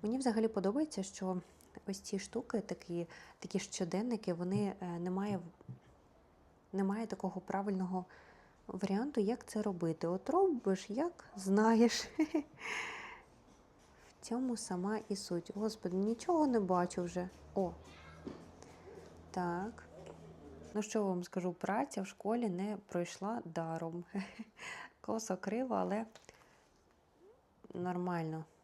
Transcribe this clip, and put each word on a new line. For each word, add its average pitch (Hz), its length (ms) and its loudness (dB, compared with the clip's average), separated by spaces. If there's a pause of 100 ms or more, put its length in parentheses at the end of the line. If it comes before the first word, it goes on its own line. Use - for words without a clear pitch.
Мені 226 160 2
взагалі 226 300 4
подобається, 220 540 2
що 185 380 -2 (480)
ось 196 120 -4
ці - 180 -4
штуки, - 420 -2
такі, 175 460 -4 (320)
такі - 200 -2
щоденники, 196 720 0
вони, 185 480 2
е, 180 60 -4
немає, 180 540 0 (1300)
немає 196 340 2
такого 190 340 -2
правильного 185 640 0 (600)
варіанту, 202 540 0
як 214 260 2
це 214 160 -2
робити. 170 440 0
От 185 240 0
робиш, 277 600 4
як 294 340 -2 (120)
знаєш. 220 760 6
<laughs> - 60 -10 (1900)
В - 140 -20
цьому 247 340 0
сама 196 420 0 (100)
і 196 80 0
суть. 175 380 -4
Господи, 202 420 0
нічого 233 500 4
не 240 140 6
бачу 180 420 4
вже. 180 260 -2 (260)
О! 185 160 2 (1600)
Так. 180 600 -2 (840)
Ну, 208 80 2
що 208 220 2
вам 180 200 2
скажу, 180 280 -2
праця 208 500 0
в 185 40 -2
школі 226 420 0
не 196 280 0 (100)
пройшла 190 580 -2
даром. 165 600 -4 (100)
<laughs> - 880 -10
Косо, 220 360 -2
криво, 226 380 0
але 196 320 2 (1700)
нормально. 175 680 0 (200)